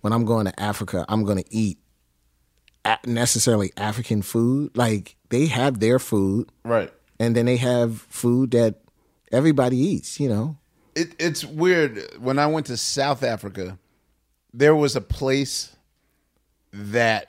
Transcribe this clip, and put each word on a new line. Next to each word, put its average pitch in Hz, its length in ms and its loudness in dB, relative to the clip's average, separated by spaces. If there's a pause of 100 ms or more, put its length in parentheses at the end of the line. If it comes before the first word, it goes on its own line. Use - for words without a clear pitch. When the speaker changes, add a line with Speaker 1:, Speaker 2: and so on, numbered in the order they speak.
Speaker 1:
when 107 100 0
I'm 117 120 2
going 110 220 0
to - 140 -6
Africa, 98 480 -4
I'm 107 160 0
gonna 98 260 0
eat 107 280 -2 (1040)
a-, 110 200 2
necessarily 117 720 2
African 107 460 -2
food. 123 540 -2
Like, 110 400 -2 (140)
they 135 160 2
have 127 340 0
their 117 180 4
food. 101 520 0 (140)
Speaker 2:
Right. 117 280 0 (260)
Speaker 1:
And 117 180 2
then 117 100 2
they 123 100 4
have 120 460 0
food 120 500 0
that 117 240 4 (560)
everybody 131 440 2
eats, 151 440 -4
you 139 80 0
know? 120 280 -2 (380)
Speaker 2:
It, 165 240 -4
it's 160 260 -2
weird. 156 560 2 (200)
When 131 180 0
I 147 80 4
went 156 200 -2
to 123 100 -8
South 135 460 -2
Africa, 98 560 -6 (760)
there 147 220 6
was 143 200 2
a 117 40 0
place - 760 -4 (1000)
that 107 560 0